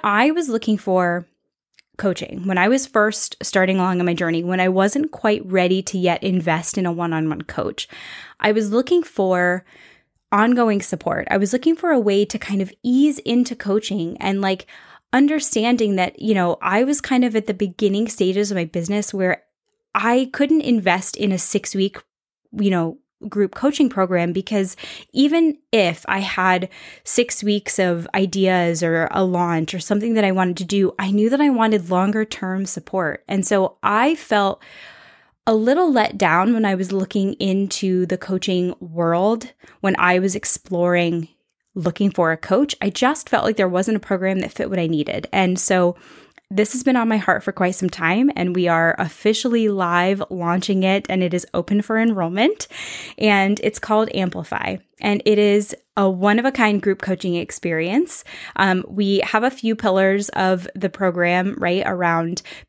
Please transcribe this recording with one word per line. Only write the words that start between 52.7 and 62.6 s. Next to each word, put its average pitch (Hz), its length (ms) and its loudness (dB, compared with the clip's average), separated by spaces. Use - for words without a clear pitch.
and 202 420 2
it's - 160 -2
called 220 380 0
Amplify. 185 640 -4
And 202 280 0
it 208 100 4
is 208 380 2
a 196 140 2
one-of-a-kind 208 720 2
group 196 220 0
coaching 180 320 -2
experience. 175 880 -2
Um, 185 320 2
we 196 320 0
have 220 240 0
a 254 80 2
few 226 240 -2
pillars 196 540 2
of 185 440 0
the 190 160 -4
program, 180 680 0
right, 180 260 0
around 170 560 -2